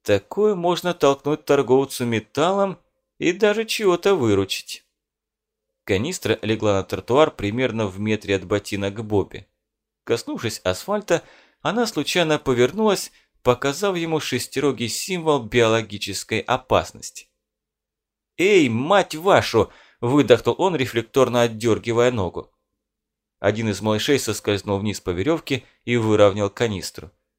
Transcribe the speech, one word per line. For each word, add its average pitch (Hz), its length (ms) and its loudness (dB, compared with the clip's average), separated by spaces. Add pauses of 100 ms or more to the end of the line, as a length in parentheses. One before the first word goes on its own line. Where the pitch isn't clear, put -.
«Такое 196 520 0
можно 175 380 -2
толкнуть 147 520 0
торговцу 131 600 2
металлом 170 760 -2 (380)
и 156 160 0
даже 208 320 0
чего-то 196 500 2
выручить». 101 680 -2 (1000)
Канистра 110 580 -2
легла 107 320 0
на 95 100 -2
тротуар 123 460 0
примерно 113 560 -4
в 95 140 -8
метре 104 360 -2
от 92 100 -4
ботинок 101 600 -4
Бобби. 104 420 -2 (560)
Коснувшись 120 600 -4
асфальта, 180 580 -2 (400)
она 214 240 -2
случайно 156 540 -2
повернулась, 170 720 0 (340)
показав 139 500 0
ему 165 240 -4
шестирогий 127 680 -4
символ 160 540 -2
биологической 110 960 0
опасности. - 880 -4 (1120)
«Эй, 175 320 4
мать 151 460 0
вашу!» 147 560 2 (300)
выдохнул 120 560 4
он, 180 180 0
рефлекторно 120 680 0
отдергивая 113 680 0
ногу. 92 400 -6 (880)
Один 107 300 0
из 98 120 -4
малышей 107 380 0
соскользнул 101 600 -4
вниз 101 200 -4
по 95 120 -4
веревке 127 520 -4 (220)
и 120 120 -2
выровнял 104 520 4
канистру. 98 600 -6 (280)